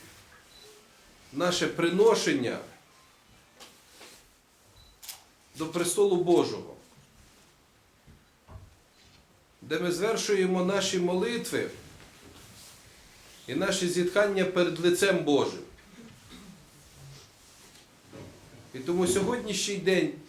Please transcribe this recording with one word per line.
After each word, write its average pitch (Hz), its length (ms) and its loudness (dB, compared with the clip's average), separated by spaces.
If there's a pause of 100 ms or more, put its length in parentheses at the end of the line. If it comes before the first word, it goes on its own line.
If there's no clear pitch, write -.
(1300)
наше 170 340 0
приношення 170 920 2 (3000)
до 160 120 -6
престолу 175 480 2
Божого, 165 600 2 (2750)
де 151 180 -4
ми 175 120 -2
звершуємо 185 760 0
наші 190 340 0
молитви 180 680 -2 (1800)
і 123 80 -6
наші 180 340 0
зітхання 185 560 2
перед 175 340 0
лицем 175 440 2
Божим. 135 360 2 (3250)
І 131 60 -12
тому 175 280 0
сьогоднішній 202 720 -2
день 170 360 2 (160)